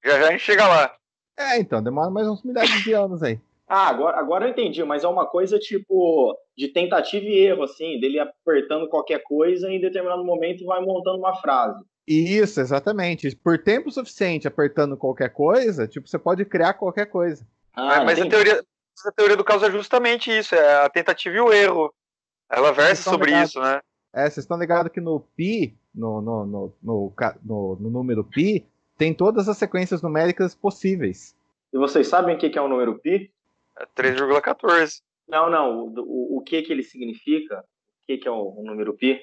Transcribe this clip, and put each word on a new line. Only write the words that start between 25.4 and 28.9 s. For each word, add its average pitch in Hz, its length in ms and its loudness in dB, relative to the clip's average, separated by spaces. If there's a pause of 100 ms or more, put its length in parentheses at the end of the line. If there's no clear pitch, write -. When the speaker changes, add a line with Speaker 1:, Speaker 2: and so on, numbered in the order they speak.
Speaker 2:
no, 110 280 -6
no, 107 240 -4
no, 98 360 -8
no 101 300 -4
ca-, 113 320 -4
no, 104 320 -6
no 104 140 -8
número 120 340 -4
pi, 180 420 -2 (320)